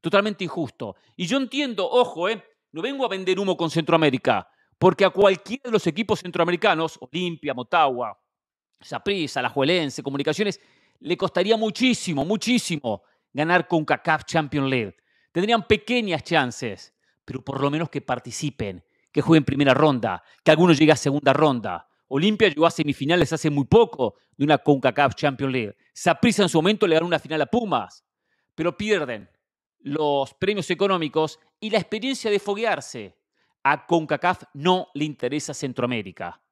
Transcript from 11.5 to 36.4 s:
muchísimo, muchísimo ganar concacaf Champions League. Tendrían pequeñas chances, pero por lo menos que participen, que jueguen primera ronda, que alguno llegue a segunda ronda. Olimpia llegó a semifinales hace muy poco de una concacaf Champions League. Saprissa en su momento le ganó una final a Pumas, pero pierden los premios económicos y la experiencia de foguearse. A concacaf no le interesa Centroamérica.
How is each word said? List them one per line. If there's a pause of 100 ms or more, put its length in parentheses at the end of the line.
muchísimo,
muchísimo (300)
ganar
concacaf
Champions
League. (360)
Tendrían
pequeñas
chances, (300)
pero
por
lo
menos
que
participen, (280)
que
jueguen
primera
ronda, (200)
que
alguno
llegue
a
segunda
ronda. (220)
Olimpia
llegó
a
semifinales
hace
muy
poco (200)
de
una
concacaf
Champions
League. (180)
Saprissa
en
su
momento
le
ganó
una
final
a
Pumas, (520)
pero
pierden (500)
los
premios
económicos (200)
y
la
experiencia
de
foguearse. (480)
A
concacaf (100)
no
le
interesa
Centroamérica. (100)